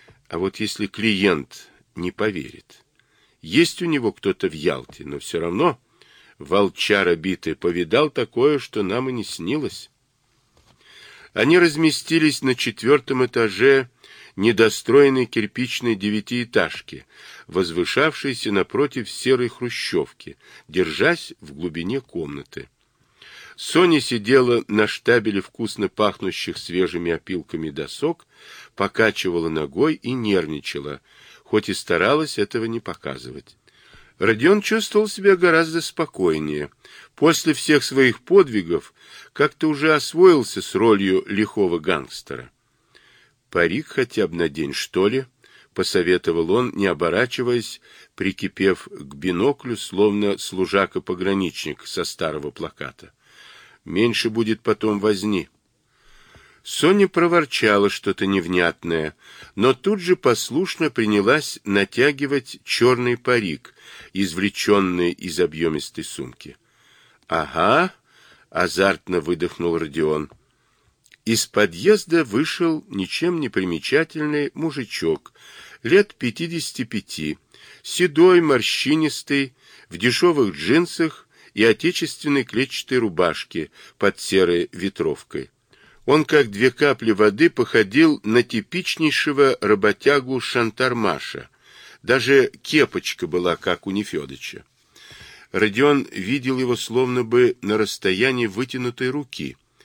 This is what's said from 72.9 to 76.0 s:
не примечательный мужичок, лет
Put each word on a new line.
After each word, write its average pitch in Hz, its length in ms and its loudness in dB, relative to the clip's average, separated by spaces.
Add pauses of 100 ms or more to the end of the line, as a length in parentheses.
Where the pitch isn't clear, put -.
не 135 80 -4
примечательный 147 1080 -2
мужичок, 135 800 -6 (500)
лет 185 320 2